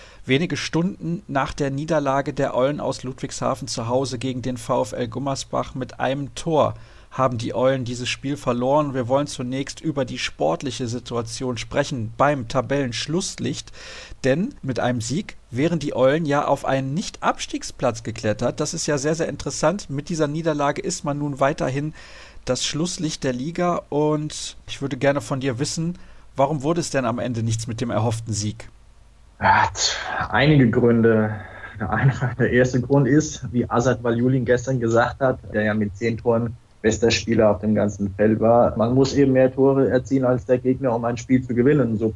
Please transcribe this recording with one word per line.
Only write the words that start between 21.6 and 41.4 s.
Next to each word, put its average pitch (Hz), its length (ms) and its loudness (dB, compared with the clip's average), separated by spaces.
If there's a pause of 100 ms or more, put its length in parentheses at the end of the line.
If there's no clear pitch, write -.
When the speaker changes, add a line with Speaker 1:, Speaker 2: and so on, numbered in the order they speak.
Speaker 1:
das - 200 -2
Schlusslicht 165 600 -4
der 135 80 0
Liga 170 560 -2
und 151 680 -2 (120)
ich - 120 -10
würde 135 160 -4
gerne 139 240 2
von 135 200 -4
dir 127 180 -2
wissen, 165 400 -4 (380)
warum 139 260 2
wurde 165 180 2
es - 100 -4
denn 135 140 0
am 117 140 0
Ende 113 240 -2
nichts 113 240 -2
mit 117 140 -6
dem 120 100 -2
erhofften 113 420 -2
Sieg? 101 360 -6 (720)
Speaker 2:
Hat - 560 2 (320)
einige 131 420 6
Gründe. 113 640 4 (460)
Der - 100 -6
eine, 120 220 4 (260)
der 120 140 2
erste 127 280 4
Grund 139 280 4
ist, 151 440 2
wie 120 160 0
Azad 120 360 2
Valjulin 123 400 2
gestern 123 340 2
gesagt 117 420 2
hat, 127 200 0 (120)
der 107 120 0
ja 107 100 2
mit 104 220 -2
zehn 117 220 -2
Toren 117 380 0 (260)
bester 110 280 4
Spieler 110 400 4
auf 101 120 2
dem 107 120 2
ganzen 101 400 0
Feld 107 240 4
war, 117 380 6
man 117 180 2
muss 131 200 4
eben 135 180 6
mehr 131 200 6
Tore 135 380 4
erzielen 127 340 2
als 127 220 2
der 127 120 4
Gegner, 127 360 0
um 117 100 -2
ein 120 120 -2
Spiel 123 260 2